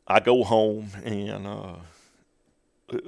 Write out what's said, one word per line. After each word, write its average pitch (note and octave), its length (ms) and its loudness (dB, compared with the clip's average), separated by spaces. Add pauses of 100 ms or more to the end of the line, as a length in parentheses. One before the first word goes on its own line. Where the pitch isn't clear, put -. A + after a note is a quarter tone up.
I G#2 140 6
go B2 240 4
home G#2+ 460 2 (140)
and, G2+ 420 -6
uh, G2+ 300 -10 (1160)
uh, A#2+ 160 -4